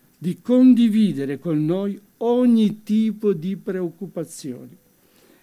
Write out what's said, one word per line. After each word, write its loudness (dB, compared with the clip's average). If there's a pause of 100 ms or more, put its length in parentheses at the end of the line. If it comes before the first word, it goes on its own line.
(160)
di -6
condividere 2
con -2
noi -4 (200)
ogni 2
tipo -2
di -6
preoccupazioni -10 (680)